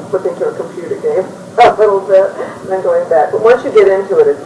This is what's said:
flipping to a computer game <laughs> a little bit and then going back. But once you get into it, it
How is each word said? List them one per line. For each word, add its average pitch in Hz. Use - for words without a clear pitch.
flipping -
to 160
a -
computer -
game -
<laughs> -
a 233
little 202
bit 190
and 190
then 190
going 175
back. 160
But -
once 247
you 277
get 196
into 190
it, 151
it 143